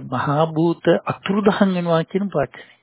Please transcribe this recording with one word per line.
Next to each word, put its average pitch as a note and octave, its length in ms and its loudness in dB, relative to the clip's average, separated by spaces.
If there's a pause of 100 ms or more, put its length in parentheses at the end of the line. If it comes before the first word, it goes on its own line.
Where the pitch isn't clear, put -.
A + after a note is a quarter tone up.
මහා C#3+ 460 -2
භූත E3 380 -2 (180)
අතුරුදහන් G3+ 680 0
වෙනවා E3+ 320 0
කියන F#3+ 240 -4
වචනේ - 560 -6